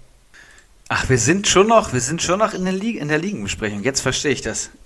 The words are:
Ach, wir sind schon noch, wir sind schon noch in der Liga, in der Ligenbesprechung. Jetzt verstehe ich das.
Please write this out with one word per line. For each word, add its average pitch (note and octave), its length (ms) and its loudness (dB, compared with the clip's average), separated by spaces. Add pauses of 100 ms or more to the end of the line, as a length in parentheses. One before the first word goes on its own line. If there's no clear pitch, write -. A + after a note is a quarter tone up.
(920)
Ach, - 160 -2
wir C3 100 4
sind E3 280 2
schon G3 220 6
noch, A3 240 4
wir B2 80 0
sind C#3+ 200 -4
schon F3+ 200 0
noch G#3+ 120 2
in F#3 120 -4
der F#3 80 -2
Liga, G#3 280 -4
in D3 80 -6
der D#3 100 2
Ligenbesprechung. G#2+ 640 -4
Jetzt C3 180 -2
verstehe C3+ 320 0
ich - 100 -4
das. - 280 -8 (160)